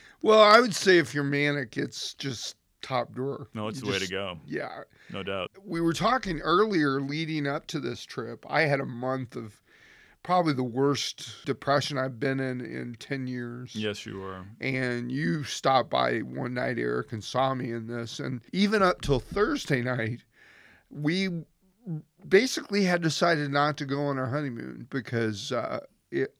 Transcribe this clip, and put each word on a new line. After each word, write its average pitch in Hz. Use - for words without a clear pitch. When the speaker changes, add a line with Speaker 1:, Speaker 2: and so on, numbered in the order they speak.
Speaker 1:
Well, 214
I 214
would 233
say 185
if 143
you're 143
manic, 143
it's -
just -
top 123
drawer. 127
Speaker 2:
No, 107
it's 110
Speaker 1:
You 104
Speaker 2:
the 101
way 98
to 95
Speaker 1:
just 95
Speaker 2:
go. 95
Speaker 1:
Yeah. -
Speaker 2:
No 101
doubt. 190
Speaker 1:
We 170
were 165
talking 202
earlier 165
leading 151
up 143
to 156
this 123
trip. 117
I 143
had 143
a 131
month 127
of 113
probably 175
the 127
worst 131
depression 139
I've 127
been 135
in 127
in 120
ten 135
years. 123
Speaker 2:
Yes, 107
you 104
were. 95
Speaker 1:
And 123
you 156
stopped 131
by 123
one 127
night, 123
Eric, 123
and 107
saw 131
me 123
in 113
this. 117
And 131
even 202
up -
till 135
Thursday 202
night, 117
we 175
basically 202
had 175
decided 156
not 143
to 147
go 139
on 139
our 131
honeymoon 123
because, 113
uh, 120
it, 135